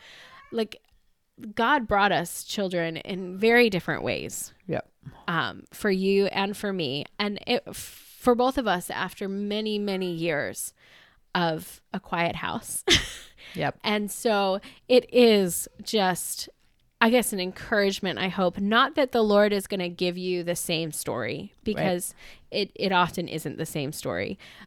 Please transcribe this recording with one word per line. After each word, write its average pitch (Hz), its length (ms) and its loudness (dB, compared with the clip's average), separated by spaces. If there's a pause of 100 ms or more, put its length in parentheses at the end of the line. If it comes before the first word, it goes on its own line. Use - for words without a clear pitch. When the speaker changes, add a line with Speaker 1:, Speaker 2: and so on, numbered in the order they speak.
(500)
Speaker 1:
like, 220 300 -4 (760)
God 240 320 2
brought 202 260 4
us 170 320 -2
children 175 520 -2
in 185 400 -8
very 233 320 6
different 170 360 -2
ways. - 500 -6 (140)
Speaker 2:
Yep. - 200 -4 (400)
Speaker 1:
Um, 147 420 -2
for - 200 -2
you 196 380 4
and 196 280 -2
for 202 160 -6
me. 143 320 -4 (140)
And 208 280 -2
it, - 300 -2
for - 580 -2
both 247 220 2
of 262 100 0
us, 180 220 0
after 190 400 -6
many, 208 500 -4
many 190 360 -2
years 147 580 -4 (600)
of 170 480 -2 (100)
a 190 80 -6
quiet 170 360 -2
house. - 520 -6
<laughs> 339 60 8 (600)
Speaker 2:
Yep. 151 300 -2
Speaker 1:
And 208 260 -2
so 202 500 0 (280)
it 247 240 6
is 214 560 6 (140)
just, - 680 -2 (540)
I 226 80 6
guess, 233 240 2
an 185 60 -2
encouragement, 196 800 0
I 185 100 0
hope. 180 300 0
Not 226 360 4
that 277 180 2
the 240 100 4
Lord 208 300 6
is 196 140 -2
gonna 185 240 -2
give 175 260 -2
you 180 260 -2
the 170 140 -2
same 165 360 -2
story, 127 640 -6
Speaker 2:
Right. - 80 -16
Speaker 1:
because 185 500 -2 (360)
it, - 260 -4
it 190 160 0
often 180 360 0
isn't 156 300 -6
the 160 80 -4
same 147 260 -4
story, 101 460 -6 (280)